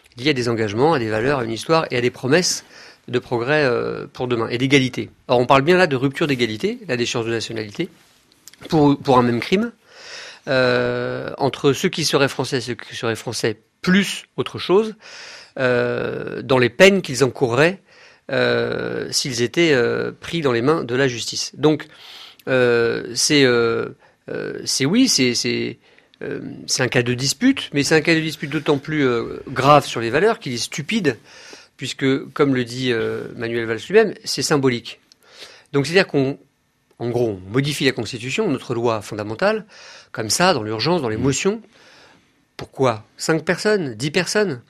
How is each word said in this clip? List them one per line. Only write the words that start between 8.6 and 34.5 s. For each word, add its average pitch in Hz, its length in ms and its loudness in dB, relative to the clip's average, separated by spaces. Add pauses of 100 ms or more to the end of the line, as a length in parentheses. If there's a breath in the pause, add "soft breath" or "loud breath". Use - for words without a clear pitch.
pour, 147 280 4
pour 131 220 4
un 123 40 8
même 120 180 0
crime, 214 320 0 (720 loud breath)
euh, 123 920 0
entre 139 360 2
ceux 180 160 0
qui 160 160 -4
seraient 139 240 2
français 135 280 -4
et 120 40 -6
ceux 117 140 -6
qui - 200 -16
seraient 113 200 -2
français 113 420 -4 (240)
plus 185 440 0 (120)
autre 131 220 -6
chose, 214 340 2 (680 loud breath)
euh, 123 840 -2
dans 127 160 4
les 123 100 4
peines 190 320 6
qu'ils 135 220 -2
encourraient, 135 580 2 (500 soft breath)
euh, 120 800 -2
s'ils 120 300 -4
étaient, 160 320 2
euh, 117 440 0
pris - 240 -6
dans 139 100 2
les 117 100 2
mains 151 220 2
de 120 120 -4
la 135 120 2
justice. - 500 -8
Donc, 147 300 0 (600 loud breath)
euh, 120 680 2
c'est, 143 280 2
euh, 117 460 2 (400 soft breath)
euh, - 360 -8
c'est - 200 -2
oui, 233 220 4
c'est, 127 260 2
c'est, 120 460 -4 (420 soft breath)
euh, - 180 -8 (280)
c'est - 160 0
un 123 40 2
cas 123 140 2
de 123 140 0
dispute, 180 580 0
mais 143 100 2
c'est 160 120 4
un 156 60 6
cas 165 140 2
de 160 40 2
dispute 156 320 -6
d'autant 151 260 0
plus, 151 280 -2
euh, 120 440 -2
grave 139 360 6
sur - 140 -6
les 113 120 -2
valeurs 208 280 2
qu'il 135 140 -8
est 117 40 -4
stupide, 143 600 -4 (580 loud breath)
puisque, 135 300 -6 (280)
comme 143 220 4
le 127 80 0
dit, 123 280 -2
euh, 110 320 -2 (120)
Manuel 117 300 -4
Valls 113 140 -4 (100)
lui-même, 208 240 4 (100)
c'est - 200 -4
symbolique. 131 560 0 (720 loud breath)